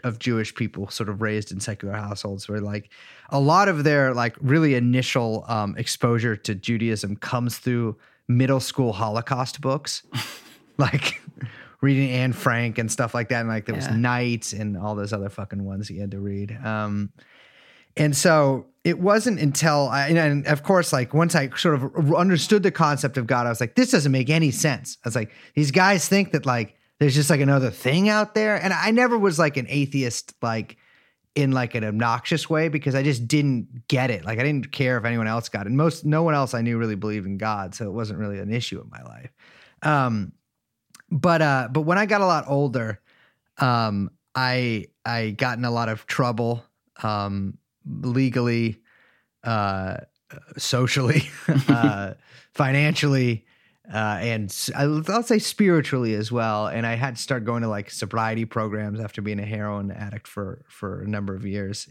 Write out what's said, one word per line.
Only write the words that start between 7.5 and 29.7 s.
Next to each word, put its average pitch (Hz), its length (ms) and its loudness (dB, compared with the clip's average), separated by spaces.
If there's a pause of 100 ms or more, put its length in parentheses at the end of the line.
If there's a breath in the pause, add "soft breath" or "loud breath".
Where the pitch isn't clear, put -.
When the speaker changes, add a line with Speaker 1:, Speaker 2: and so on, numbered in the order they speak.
Speaker 1:
through 120 380 -2 (320 soft breath)
middle 127 320 4
school 123 320 0
Holocaust 113 680 -4
books, 131 520 -4
<laughs> - 640 -12
like - 420 0 (600 loud breath)
reading 135 300 2
Anne 127 220 0
Frank 117 460 0
and 113 140 -2
stuff 120 200 -2
like 120 180 -4
that. 120 100 0
And, 117 80 -4
like, 110 180 -4
there 113 80 -4
was 135 120 -6
Speaker 2:
Yeah. 113 100 -2
Speaker 1:
Nights 123 560 0
and 104 240 -4
all 104 180 -4
those 104 180 -6
other 98 160 -4
fucking 98 360 -8
ones 98 260 -8
you 95 100 -10
had 101 120 -6
to 95 80 -8
read. 101 440 -6
Um, 104 460 -4 (880 soft breath)
and 147 200 2
so 143 500 4 (160)
it 165 160 0
wasn't 208 400 2
until 147 500 2
I, 139 200 0
and, 165 100 4
and 143 300 2
of 143 160 0
course, 180 280 2
like, 127 220 0
once 165 220 2
I 139 140 0
sort 160 260 2
of 127 80 -2
r-, 147 320 2
understood 180 480 4
the 190 80 2
concept 147 440 0
of 120 100 -2
God, 120 200 2
I - 20 0
was 117 120 -2
like, 113 160 -4
"This 254 160 4
doesn't 147 180 4
make 131 180 2
any 156 220 4
sense." - 540 -2
I - 40 -4
was 110 60 -4
like, 110 160 -2 (240 loud breath)
"These 147 160 2
guys 185 380 4
think 196 240 2
that, 147 120 0
like, 120 300 0 (240)
there's 147 160 4
just, 143 160 4
like, 147 100 4
another 135 300 4
thing 165 380 2
out 214 260 2
there." 214 280 0
And 190 120 0
I 175 160 0
never 240 260 4
was, 196 220 2
like, 151 180 4
an 123 120 -4
atheist, 135 720 -2